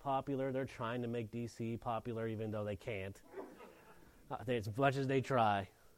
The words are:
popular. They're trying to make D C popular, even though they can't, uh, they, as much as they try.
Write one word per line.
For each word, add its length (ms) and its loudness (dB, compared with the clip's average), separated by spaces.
popular. 480 0
They're 140 0
trying 380 -2
to 60 -2
make 220 -2
D 160 -4
C 300 -4
popular, 500 -2
even 240 -2
though 140 -2
they 100 0
can't, 460 -6
uh, 160 -6
they, 120 0
as 200 -4
much 200 6
as 100 0
they 140 4
try. 480 4